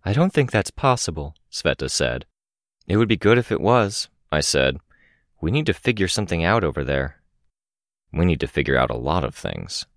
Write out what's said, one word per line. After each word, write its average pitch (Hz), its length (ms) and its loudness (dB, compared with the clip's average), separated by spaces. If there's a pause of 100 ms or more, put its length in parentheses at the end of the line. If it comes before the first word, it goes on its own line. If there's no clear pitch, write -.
I - 80 -2
don't 170 200 2
think 135 180 0
that's 104 200 0
possible, 78 640 -2 (180)
Sveta 67 380 -2
said. 62 340 -2 (640)
It 98 100 0
would 110 120 4
be 110 80 2
good 107 200 4
if 120 160 0
it 92 80 0
was, 107 480 2 (240)
I 76 80 2
said. 67 380 2 (640)
We 80 100 -2
need 147 160 0
to 92 80 0
figure 107 340 -2
something 87 340 -2
out 101 220 2
over 73 180 -2
there. 69 380 -4 (920)
We 85 120 0
need 87 160 2
to - 60 0
figure 67 300 0
out 62 140 2
a 58 60 -4
lot 71 260 -2
of 62 120 -6
things. - 520 -10 (100)